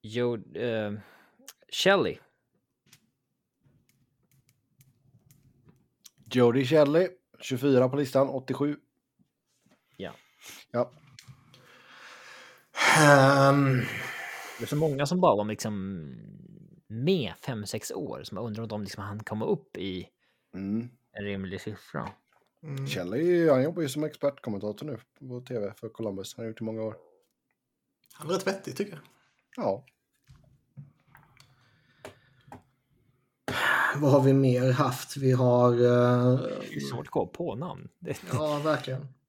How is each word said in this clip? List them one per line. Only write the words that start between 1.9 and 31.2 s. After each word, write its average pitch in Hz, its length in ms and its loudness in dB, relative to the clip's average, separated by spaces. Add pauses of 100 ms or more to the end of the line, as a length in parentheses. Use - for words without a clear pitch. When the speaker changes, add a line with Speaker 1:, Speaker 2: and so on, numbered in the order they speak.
Speaker 2:
Jody 123 320 6
Shelley, 156 420 4 (320)
tjugofyra 127 480 2
på 131 80 -2
listan, 139 320 2
åttiosju. 139 480 -4 (1200)
Speaker 1:
Ja. 87 160 -12 (580)
Speaker 2:
Ja. 120 200 -4 (2000)
Speaker 3:
Ehm. 139 800 8 (800)
Speaker 1:
Det 113 60 -6
är - 20 -8
så 147 100 -4
många 143 300 0
som 180 140 -2
bara 151 160 4
var 104 80 0
liksom 98 600 -6 (840)
med 131 460 -2 (140)
fem, 107 200 -6
sex - 260 -8
år, 67 320 -8
som 110 120 -12
jag 113 100 -6
undrar 110 160 -8
om 113 60 -8
de 107 140 -8
liksom 98 220 -12
hann 104 200 -10
komma 110 200 -6
upp - 320 -4
i 92 320 -8 (460)
Speaker 2:
Mm. 101 340 -6 (240)
Speaker 1:
en 101 120 -12
rimlig 95 360 -8
siffra. - 500 -10 (520)
Speaker 3:
Mm. 135 240 -10
Speaker 2:
Shelley, 151 640 0
han 127 120 6
jobbar 165 200 -2
ju 147 60 -2
som 151 160 -4
expertkommentator 117 840 -6
nu 135 120 -10 (300)
på 123 120 -12
T 123 180 -8
V 101 180 -6
för 113 120 -14
Columbus. 110 480 -10
Han 120 80 -12
har 113 60 -8
gjort 113 80 -16
det - 40 -10
i - 20 -8
många 113 180 -8
år. 107 140 -8 (1160)
Speaker 3:
Han 151 180 -12
är 185 40 0
rätt 185 120 -4
vettig, 190 300 -8
tycker 202 160 -8
jag. 151 80 -18 (560)
Speaker 2:
Ja. 131 280 -4 (4000)